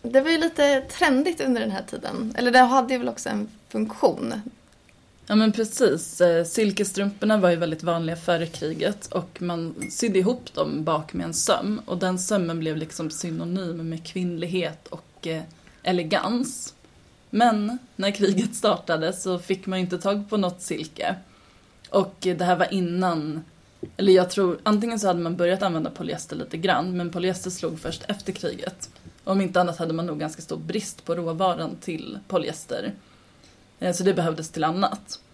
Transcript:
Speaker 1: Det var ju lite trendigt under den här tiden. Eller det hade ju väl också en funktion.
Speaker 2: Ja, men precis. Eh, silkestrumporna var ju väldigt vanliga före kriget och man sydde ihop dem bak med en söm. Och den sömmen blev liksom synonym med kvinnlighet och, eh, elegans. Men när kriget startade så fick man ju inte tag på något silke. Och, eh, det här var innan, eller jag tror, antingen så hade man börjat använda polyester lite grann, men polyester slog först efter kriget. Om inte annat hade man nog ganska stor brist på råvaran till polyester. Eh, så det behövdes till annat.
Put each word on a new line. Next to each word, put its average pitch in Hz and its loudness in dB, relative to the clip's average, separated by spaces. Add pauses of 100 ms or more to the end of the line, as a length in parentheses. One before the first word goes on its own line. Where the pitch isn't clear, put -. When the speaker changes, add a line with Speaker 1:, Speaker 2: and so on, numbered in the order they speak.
Speaker 1:
Det 247 4
var 311 0
ju 330 4
lite 285 4
trendigt 302 2
under 247 2
den 220 -2
här - -4
tiden. - -6
Eller 247 2
det 254 10
hade 254 6
ju 247 0
väl 247 -4
också 226 -8
en 214 -2 (220)
funktion. - 0 (920)
Speaker 2:
Ja, 208 0
men 220 6
precis. 214 2
Eh, 170 6
silkestrumporna 202 0
var 185 6
ju 170 6
väldigt 160 -2
vanliga 165 0
före 165 0
kriget 160 -4
och - -6
man 170 -6
sydde 196 2
ihop 233 0
dem 151 -2
bak 156 -2
med 175 -4
en 165 -6
söm. - 0
Och 180 -4
den 185 -2
sömmen 175 0
blev 160 -2
liksom 156 -6
synonym 165 -4
med 160 -8
kvinnlighet 170 -4
och, - -14
eh, 160 -4 (460)
elegans. 185 0 (560)
Men 220 2 (180)
när 202 0
kriget 202 2
startade 165 0
så 180 -2
fick 185 -4
man 185 -2
ju 185 0
inte 185 -4
tag 202 -2
på 214 0
något 180 0
silke. - -4 (720)
Och, 190 0
eh, 175 0
det 180 0
här 180 6
var 180 2
innan, 170 0 (540)
eller 190 6
jag 180 8
tror, 185 0
antingen 214 2
så 202 0
hade 175 2
man 170 -2
börjat 180 2
använda 165 0
polyester - -8
lite - -8
grann, 180 0
men 170 -2
polyester 185 -2
slog 165 -6
först - -8
efter 202 -6
kriget. - -8 (340)
Om 196 2
inte 180 2
annat 175 2
hade 165 -2
man 170 -2
nog 156 -6
ganska 156 -6
stor - -8
brist 165 -6
på 165 -2
råvaran 165 -2
till - -8
polyester. - -4 (840)
Eh, 180 0
så 180 -2
det 190 6
behövdes 160 -2
till 160 -4
annat. 185 -2 (140)